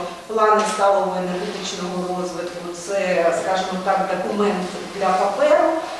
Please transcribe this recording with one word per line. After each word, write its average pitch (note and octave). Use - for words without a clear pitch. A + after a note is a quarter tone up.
плани G#3+
сталого G3
енергетичного F3+
розвитку — F3
це, G3
скажімо F#3+
так, F#3+
документ F#3
для F#3+
паперу, C#4+